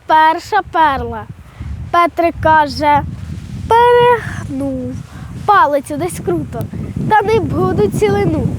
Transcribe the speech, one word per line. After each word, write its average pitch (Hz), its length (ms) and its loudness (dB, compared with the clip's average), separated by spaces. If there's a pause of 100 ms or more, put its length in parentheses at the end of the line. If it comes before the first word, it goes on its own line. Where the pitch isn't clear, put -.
перша 320 540 2 (100)
перла. 254 540 -2 (680)
Петрик 339 520 0
каже: 294 580 2 (680)
«Перегнув 453 1200 2 (520)
палицю 294 520 2
десь 339 280 -6
круто, 302 360 -4 (480)
та 415 120 4
не 427 180 2
буду 370 600 0
цілину 392 480 0 (120)